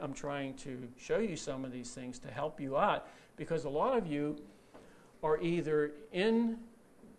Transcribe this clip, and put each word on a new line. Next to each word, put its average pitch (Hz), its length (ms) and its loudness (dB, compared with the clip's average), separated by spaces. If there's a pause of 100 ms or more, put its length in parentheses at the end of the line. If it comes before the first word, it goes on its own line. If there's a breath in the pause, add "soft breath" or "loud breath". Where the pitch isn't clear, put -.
I'm 139 120 -4
trying 139 420 -4
to 127 340 -8 (100)
show 165 200 2
you 196 180 0
some 131 260 -4
of 127 80 -6
these 123 200 -8
things 127 280 -10
to - 80 -12
help 143 320 -4
you 135 180 -2
out, 156 300 4 (300 loud breath)
because 160 260 -2
a 147 60 -2
lot 196 280 2
of 196 100 0
you 147 280 0 (880 loud breath)
are 156 160 4
either 156 540 2 (180)
in 226 460 4 (600)